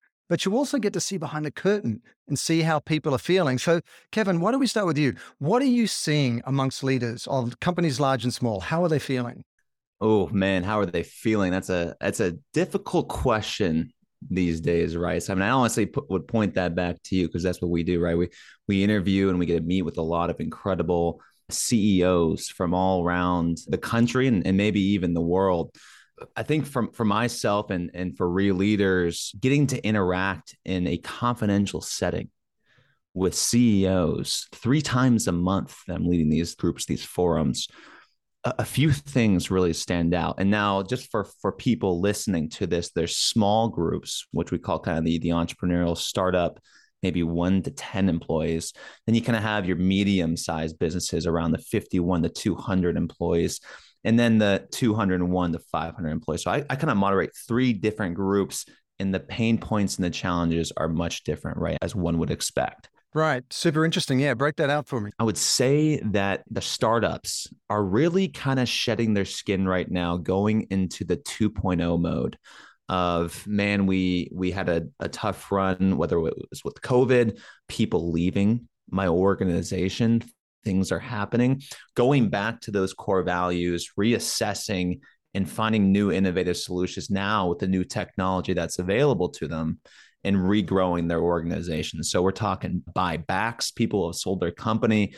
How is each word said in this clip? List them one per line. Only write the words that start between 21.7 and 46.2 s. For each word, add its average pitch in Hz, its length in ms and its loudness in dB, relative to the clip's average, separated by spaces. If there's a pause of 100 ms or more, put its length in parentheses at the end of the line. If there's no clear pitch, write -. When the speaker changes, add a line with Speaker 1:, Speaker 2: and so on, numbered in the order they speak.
Speaker 2:
E 87 60 6
Os 85 420 2
from 87 260 -2
all 92 300 2
around 87 540 0 (100)
the 92 100 -2
country 120 500 0
and, 104 200 2
and 95 80 2
maybe 101 240 2
even 95 340 2
the 85 80 2
world. 90 540 2 (600)
I 117 60 -6
think 147 240 0
from, 120 240 -2
for - 120 -4
myself 107 640 0
and, 87 240 -4
and 90 220 -6
for 90 140 0
Real 95 260 4
Leaders, 95 880 2
getting 139 260 4
to 131 180 -4
interact 95 800 0
in 90 240 -2
a 85 100 0
confidential 104 840 -2
setting - 480 -4 (840)
with 92 220 2
C 113 480 4
E 92 40 4
Os 90 680 0
three 143 280 0
times 127 460 2
a 92 60 0
month 90 420 -2 (120)
that 87 80 -6
I'm 87 120 -2
leading 85 220 2
these 80 260 0
groups, - 300 -2
these - 180 -4
forums, 78 640 0 (800)
a, 123 140 -2
a 113 60 -2
few 147 260 2
things 107 600 2
really 92 220 4
stand 85 400 0
out. 82 240 -2
And 98 120 2
now 104 340 2
just 123 280 -6
for, 104 140 -2 (160)
for 98 100 0
people 95 480 0
listening 92 520 0
to 98 160 -4
this, 85 240 -2
there's 82 260 -2
small 110 500 2
groups, - 640 -4
which - 200 -4
we 90 80 -2
call 85 200 -4
kind 82 200 -2
of 82 40 -2
the, 82 140 0
the 82 120 -2
entrepreneurial 85 680 0
startup, 90 640 0 (400)